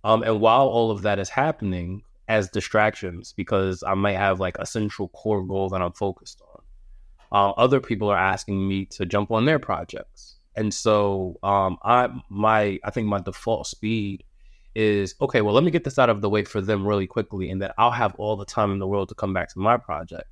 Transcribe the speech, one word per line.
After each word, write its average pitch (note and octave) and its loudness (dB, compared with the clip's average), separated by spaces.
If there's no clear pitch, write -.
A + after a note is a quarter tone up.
Um, A2+ 4
and A2 0
while A#2 6
all A#2 2
of G2+ -4
that G2+ 0
is F#2+ -4
happening F#2+ -4
as G#2+ 0
distractions, G#2 -2
because F#2+ -2
I G2 -2
might G2 0
have, F#2+ 0
like, F2+ -4
a G2 -8
central G#2 -6
core G2+ -4
goal F#2+ -2
that F#2 -4
I'm F2 -4
focused - -8
on, - -20
uh, G2+ 4
other B2+ 4
people G#2 -2
are G2 4
asking F#2+ 0
me G2 -2
to - -6
jump G2+ -2
on A2+ 2
their D3+ 4
projects. - -10
And G#2+ -2
so, G2+ 2
um, G2 0
I, A#2+ 4
my, G#2 2
I G2+ -6
think A2+ -4
my G2+ 0
default F#2+ -6
speed G#2+ -6
is, G#2 2
"Okay, C3 2
well, G#2 2
let C#3 8
me F3 2
get E3 0
this C#3 -2
out A#2+ 6
of G#2 0
the G#2 0
way G#2 2
for - -4
them G2 0
really G2+ 0
quickly, F#2+ -6
and F#2+ -4
then F#2+ -6
I'll A#2 6
have A2+ 0
all G#2+ -2
the G2 -12
time G2+ 0
in G2 -2
the F#2+ -4
world G2 -2
to - -14
come G2 -4
back F2 -2
to - -12
my A2+ 4
project." E2 -8